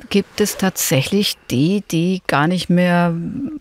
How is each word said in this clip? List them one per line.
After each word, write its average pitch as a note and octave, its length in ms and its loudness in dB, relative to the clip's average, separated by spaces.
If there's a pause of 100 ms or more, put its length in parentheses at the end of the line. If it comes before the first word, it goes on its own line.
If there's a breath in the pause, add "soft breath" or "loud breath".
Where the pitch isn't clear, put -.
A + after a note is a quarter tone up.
gibt - 320 0
es G#3 160 -2
tatsächlich F#3+ 800 0 (140)
die, E3+ 400 2
die F3 340 0
gar D3 220 2
nicht F3+ 220 0
mehr F3 440 4 (480)